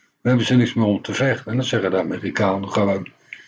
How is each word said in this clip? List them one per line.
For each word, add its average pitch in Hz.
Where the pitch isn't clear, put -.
Dan -
hebben 120
ze 127
niks 120
meer 113
om 101
te 104
vechten. 127
En 113
dan 131
zeggen 98
de 92
Amerikanen 95
gewoon, 98